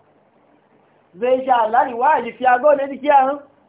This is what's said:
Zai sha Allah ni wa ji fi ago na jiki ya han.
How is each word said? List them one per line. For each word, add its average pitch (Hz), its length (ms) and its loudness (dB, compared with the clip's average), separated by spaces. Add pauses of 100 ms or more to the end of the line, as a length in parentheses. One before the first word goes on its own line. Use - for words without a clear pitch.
(1160)
Zai 254 300 -2
sha 247 180 0
Allah 214 240 0
ni - 80 -10
wa 254 280 0
ji 233 100 -10
fi 247 140 -6
ago 254 280 2
na 277 140 -4
jiki 269 180 -10
ya 285 100 4
han. 269 220 2 (300)